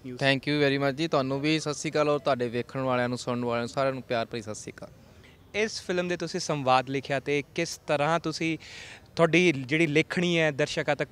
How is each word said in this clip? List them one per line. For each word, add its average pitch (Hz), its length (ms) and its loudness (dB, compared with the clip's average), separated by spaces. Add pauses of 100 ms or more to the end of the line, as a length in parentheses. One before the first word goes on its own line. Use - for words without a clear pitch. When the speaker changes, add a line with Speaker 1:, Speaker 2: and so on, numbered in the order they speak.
Speaker 1:
news। 123 80 -10
Speaker 2:
Thank 135 260 4 (100)
you 147 180 4
very 139 120 2
much 139 160 0
ਜੀ, 160 100 -2
ਤੁਹਾਨੂੰ 135 320 0
ਵੀ 156 200 0
ਸਤਿ 151 140 -4
ਸ਼੍ਰੀ 151 180 -6
ਅਕਾਲ 151 180 2
ਔਰ 147 100 2
ਤੁਹਾਡੇ 127 280 0
ਵੇਖਣ 120 320 -4
ਵਾਲਿਆਂ 123 300 0
ਨੂੰ, 123 80 -4
ਸੁਣਨ 123 280 -4
ਵਾਲਿਆਂ 117 160 -2
ਨੂੰ, 117 80 -4
ਸਾਰਿਆਂ 135 240 0
ਨੂੰ 127 100 -10
ਪਿਆਰ 117 220 -2
ਭਰੀ 117 160 -10
ਸਤਿ 107 140 -10
ਸ਼੍ਰੀ - 180 -14
ਅਕਾਲ। - 160 -18 (680)
Speaker 1:
ਇਸ 214 260 -2
ਫਿਲਮ 180 260 -2
ਦੇ 175 100 -2
ਤੁਸੀਂ 170 220 -4
ਸੰਵਾਦ 131 500 2
ਲਿਖਿਆ 135 300 -2
ਤੇ 143 240 -2 (120)
ਕਿਸ - 320 -6
ਤਰ੍ਹਾਂ 151 320 2
ਤੁਸੀਂ, 160 380 -4 (580)
ਤੁਹਾਡੀ 170 360 6
ਜਿਹੜੀ 143 360 2
ਲੇਖਣੀ 165 520 2
ਹੈ 156 120 4
ਦਰਸ਼ਕਾਂ 147 440 0
ਤੱਕ 143 160 -4